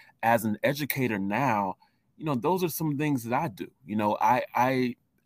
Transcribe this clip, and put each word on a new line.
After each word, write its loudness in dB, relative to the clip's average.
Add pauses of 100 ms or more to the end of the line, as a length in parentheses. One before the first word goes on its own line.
(220)
as 4
an -2
educator -2
now, 0 (420)
you -10
know, 0
those 0
are 0
some -2
things 0
that -4
I 0
do. -10 (160)
You -4
know, 2
I, 4 (120)
I, 2 (300)